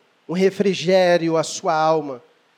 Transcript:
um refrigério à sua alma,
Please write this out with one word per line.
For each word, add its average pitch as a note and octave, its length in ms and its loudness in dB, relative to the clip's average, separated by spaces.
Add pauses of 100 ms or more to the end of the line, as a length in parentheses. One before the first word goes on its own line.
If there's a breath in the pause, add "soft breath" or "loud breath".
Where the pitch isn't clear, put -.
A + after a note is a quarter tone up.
(280)
um D3+ 40 -6
refrigério F3+ 1040 2
à D#3 80 0
sua - 280 -6
alma, D#3 480 -2 (380)